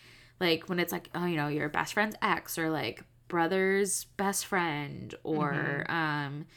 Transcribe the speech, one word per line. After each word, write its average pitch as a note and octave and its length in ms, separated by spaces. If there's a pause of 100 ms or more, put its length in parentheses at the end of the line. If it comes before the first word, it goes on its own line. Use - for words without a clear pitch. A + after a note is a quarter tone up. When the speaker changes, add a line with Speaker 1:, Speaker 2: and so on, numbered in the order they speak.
(420)
Speaker 1:
like, E3 260
when F3+ 120
it's E3+ 120
like, F3 240
oh, F3 100
you F3 120
know, D3 100
your D3 220
best D3+ 240
friend's G#3+ 280
ex, - 360
or, E3 140
like, C3+ 320 (260)
brother's F#3+ 760 (120)
best G3 300
friend, D3 680 (100)
or, C#3+ 640
Speaker 2:
Mm-hmm. - 40
Speaker 1:
um, D3 540 (120)